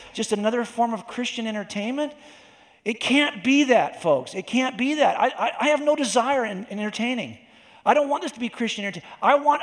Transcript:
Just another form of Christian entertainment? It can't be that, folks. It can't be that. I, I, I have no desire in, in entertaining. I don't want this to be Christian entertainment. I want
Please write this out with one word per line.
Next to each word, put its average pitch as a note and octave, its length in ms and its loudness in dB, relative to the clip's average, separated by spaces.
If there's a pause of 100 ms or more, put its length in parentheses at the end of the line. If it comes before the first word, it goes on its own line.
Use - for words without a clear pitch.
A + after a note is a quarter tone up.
(140)
Just A3+ 180 -4
another A3 320 0
form A#3 300 -2
of G3 120 -8
Christian A#3+ 400 -6
entertainment? A3 680 -6 (680)
It A3 160 -4
can't C4 460 2
be C#4 200 6
that, G#3+ 360 2
folks. C#3 340 0
It F#3 120 -8
can't B3+ 320 -2
be C4+ 160 0
that. D4 260 2
I, A#3 60 4
I, B3 340 -2
I B3+ 80 2
have D4 140 2
no D4 140 2
desire B3 500 0
in, G3+ 240 -6
in G3+ 80 -8
entertaining. G#3 580 -4 (480)
I G#3+ 80 6
don't C#4+ 160 4
want D4 140 -2
this D#4+ 100 -6
to - 80 -12
be A#3 80 -4
Christian G#3+ 380 -6
entertainment. E3 340 -12
I A#3+ 140 6
want C#4+ 280 4